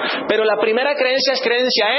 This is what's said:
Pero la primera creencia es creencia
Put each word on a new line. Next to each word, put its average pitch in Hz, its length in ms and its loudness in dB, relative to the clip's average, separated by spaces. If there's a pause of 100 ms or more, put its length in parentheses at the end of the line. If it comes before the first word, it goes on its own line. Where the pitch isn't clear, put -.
(260)
Pero 214 160 2
la 208 180 2
primera 247 320 0
creencia 262 400 0
es 247 80 -2
creencia 247 440 0 (140)